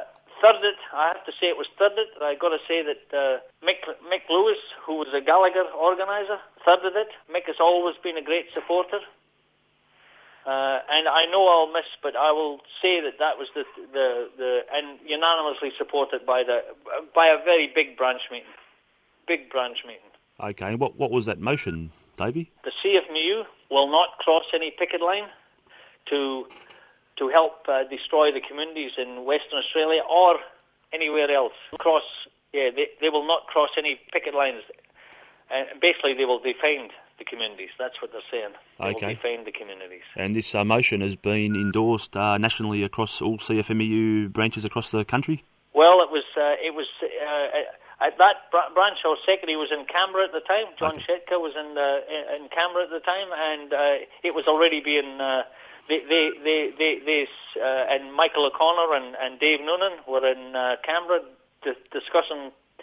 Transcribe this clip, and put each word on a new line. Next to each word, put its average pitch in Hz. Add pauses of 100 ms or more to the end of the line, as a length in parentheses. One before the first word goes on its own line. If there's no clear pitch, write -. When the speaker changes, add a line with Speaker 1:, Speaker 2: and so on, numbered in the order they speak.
(440)
Speaker 1:
thirded. 208 (180)
I 151
have 180
to 151
say 175
it 160
was 147 (140)
thirded. 208 (140)
I 147
gotta 160
say 165
that, 147
uh, 135 (260)
Mick, 180 (160)
Mick 175
Lewis, 196 (280)
who 160
was 151
a 139
Gallagher 180
organiser, 190 (260)
thirded 180
it. 214 (260)
Mick 180
has 156
always 175
been 165
a 151
great 160
supporter. 180 (1500)
Uh, 135 (120)
and 156
I 160
know 190
I'll 160
miss, 165 (180)
but 139
I 151
will 151 (220)
say 180
that 143
that 151
was 131
the, 143 (300)
the, 123
the, 127 (140)
and 143
unanimously 151
supported 135
by 127
the, 120 (520)
by 165
a 156
very 165
big 143
branch 127
meeting. 120 (800)
Big 165
branch 123
meeting. 110 (380)
Speaker 2:
Okay, 104
what, 131
what 135
was 117
that 95
motion, 85 (260)
Davey? 135 (140)
Speaker 1:
The - (120)
C 196
F -
M 156
U 190 (260)
will 139
not 170
cross 165 (100)
any 165
picket 175
line 196 (800)
to, 135 (720)
to 135
help, 160
uh, 135
destroy 151
the 135
communities 151
in 123
Western 143
Australia 156
or 175 (540)
anywhere 151
else. 135 (260)
Cross, 160 (500)
yeah, 135
they, 143 (120)
they 156
will 151
not 165
cross 151
any 151 (120)
picket 147
lines. 131 (880)
And 135
basically, 160
they 131
will 123
defend 131 (280)
the 113
communities. 104 (100)
That's 127
what 120
they're 110
saying. 104 (260)
They 92
Speaker 2:
Okay. 101
Speaker 1:
will 107
defend 117
the 104
communities. 95 (160)
Speaker 2:
And 98
this, -
uh, 104
motion 113
has 98
been 104
endorsed, 107
uh, 101
nationally 107
across -
all 110
C 110
F 104
M 110
U 110
branches 110
across 110
the 107
country? 139 (280)
Speaker 1:
Well, 175
it 156
was, 151 (100)
uh, 147
it 160
was, 151 (140)
uh, 147
at 151
that 196
br-, 165
branch, 190
our 156 (100)
secretary 185
was 151
in 147
Canberra 190
at 185
the 156
time. 208 (120)
John 160
Speaker 2:
Okay. 151
Speaker 1:
Shetka 175
was 156
in, 151
uh, 139
in, 147
in 139
Canberra 175
at 170
the 165
time, 190
and, 151
uh, 143 (180)
it 170
was 156
already 156
being, 139
uh, 131 (440)
they, 156 (100)
they, 156 (120)
they, 151
they, 156
they, 151
s-, -
uh, 131
and 139
Michael 151
O'Connor 165
and, 127
and 127
Dave 151
Noonan 175
were 131
in, 131
uh, 127
Canberra 170 (420)
di-, 131 (180)
discussing 147 (320)